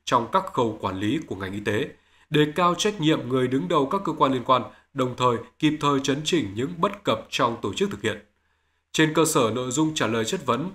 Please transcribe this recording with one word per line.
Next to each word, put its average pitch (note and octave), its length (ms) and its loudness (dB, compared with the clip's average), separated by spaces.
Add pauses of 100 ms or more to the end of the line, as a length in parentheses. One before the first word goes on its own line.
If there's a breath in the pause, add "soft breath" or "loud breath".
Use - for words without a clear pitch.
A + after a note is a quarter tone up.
trong A#2 280 0
các F#3+ 200 0
khâu A2 280 0
quản F#2+ 200 -4
lý A#2 260 0
của G2+ 100 -8
ngành F#2+ 160 -8
y G2+ 80 -8
tế, A2 280 -2 (420 soft breath)
đề D3+ 240 4
cao F3 200 2
trách G3+ 260 -2
nhiệm C#3 280 2
người B2+ 200 2
đứng C#3 200 -2
đầu D3 180 2
các G3 180 -2
cơ D#3+ 80 -2
quan C#3 200 2
liên A#2+ 120 -4
quan, B2+ 180 4 (320 loud breath)
đồng B2+ 220 -2
thời B2 200 2 (220 loud breath)
kịp D3+ 220 2
thời C#3+ 200 2
chấn C3+ 240 0
chỉnh C3 300 0
những C3+ 240 -4
bất G3+ 260 -2
cập A2+ 260 0
trong A#2 320 0
tổ G2+ 120 -2
chức G3+ 160 -2
thực - 120 -10
hiện. G#2 160 -2 (760)
Trên D#3 220 2
cơ E3 100 4
sở C3 300 2
nội B2+ 160 -4
dung D#3 240 0
trả C3+ 120 0
lời A2+ 180 0
chất F#3 220 -4
vấn, C3 280 0